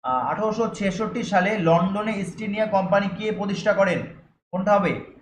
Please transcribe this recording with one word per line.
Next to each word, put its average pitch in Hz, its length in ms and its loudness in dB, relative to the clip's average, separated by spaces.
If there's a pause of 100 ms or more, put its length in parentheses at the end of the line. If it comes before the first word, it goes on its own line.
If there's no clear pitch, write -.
আহ, 127 240 -2
আঠারোশো 214 480 -2
ছেষট্টি 202 480 -4
সালে 202 340 2
লন্ডনে 190 540 2
ইস্ট 196 300 -6
ইন্ডিয়া 214 240 -2
কোম্পানি 196 520 2
কে 214 140 -4
প্রতিষ্ঠা 202 420 0
করেন? 185 260 2 (520)
কোনটা 190 240 2
হবে? 180 300 0 (160)